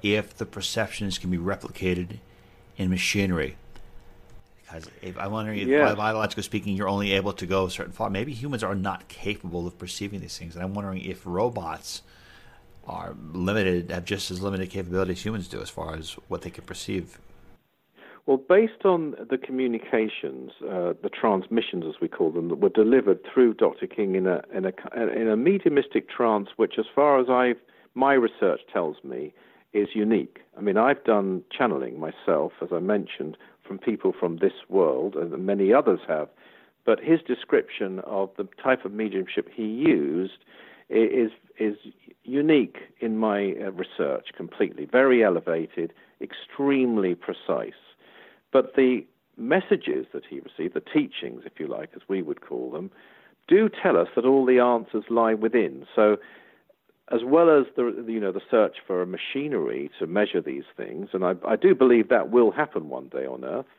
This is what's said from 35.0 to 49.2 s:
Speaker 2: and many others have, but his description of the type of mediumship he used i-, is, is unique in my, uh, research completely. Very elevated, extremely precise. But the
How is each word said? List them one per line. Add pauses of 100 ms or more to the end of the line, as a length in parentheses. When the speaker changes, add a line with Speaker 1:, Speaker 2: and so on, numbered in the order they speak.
Speaker 2:
and
many
others
have, (560)
but
his
description
of
the (160)
type
of
mediumship
he
used (500)
i-,
is, (280)
is (480)
unique (220)
in
my,
uh,
research
completely.
Very
elevated, (260)
extremely
precise. (800)
But
the (320)